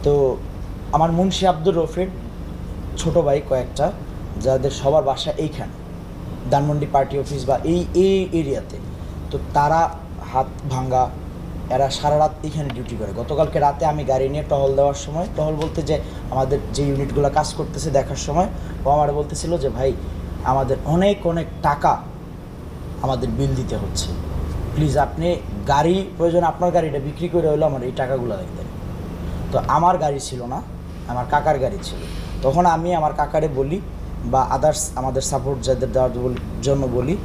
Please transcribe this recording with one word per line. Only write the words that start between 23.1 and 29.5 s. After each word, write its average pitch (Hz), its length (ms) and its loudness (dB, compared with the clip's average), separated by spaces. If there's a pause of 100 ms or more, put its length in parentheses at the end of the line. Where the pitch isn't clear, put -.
বিল 131 260 0
দিতে 120 200 -4
হচ্ছে, - 320 -4 (680)
প্লিজ 147 220 2
আপনি 165 380 2 (320)
গাড়ি, 170 500 4
প্রয়োজন 170 260 6
আপনার 170 280 2
গাড়িটা 156 280 2
বিক্রি 147 280 -4
করে 165 220 4
হলেও 151 180 4
আমার 135 160 0
এই 127 120 -4
টাকাগুলো 123 400 0
দেন।" 87 300 -8 (840)